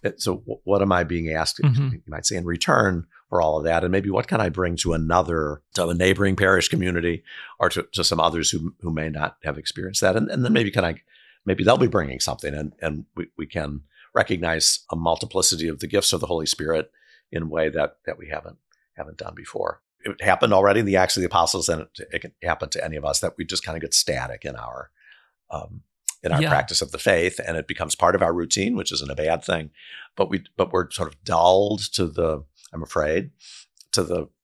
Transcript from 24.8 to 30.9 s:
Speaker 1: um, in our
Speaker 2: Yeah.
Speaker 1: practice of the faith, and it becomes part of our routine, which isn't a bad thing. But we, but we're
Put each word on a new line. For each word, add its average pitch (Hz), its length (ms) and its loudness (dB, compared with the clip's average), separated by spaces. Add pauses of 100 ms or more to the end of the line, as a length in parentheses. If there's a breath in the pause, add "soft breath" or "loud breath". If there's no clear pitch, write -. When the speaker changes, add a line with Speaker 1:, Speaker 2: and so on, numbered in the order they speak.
Speaker 1:
um, - 320 -10 (400)
in 82 100 0
our 76 80 4
Speaker 2:
Yeah. 80 80 2
Speaker 1:
practice 73 320 2
of 78 120 -6
the - 60 -12
faith, 90 480 2
and 82 120 -2
it 76 100 -6
becomes - 260 -4
part 90 200 4
of 90 80 4
our 85 100 2
routine, 95 420 0
which 98 160 -4
isn't 69 200 -6
a 67 40 -6
bad 80 300 0
thing. 80 260 -4 (460 loud breath)
But 98 140 0
we, 98 140 -4 (120)
but 90 160 0
we're 92 180 0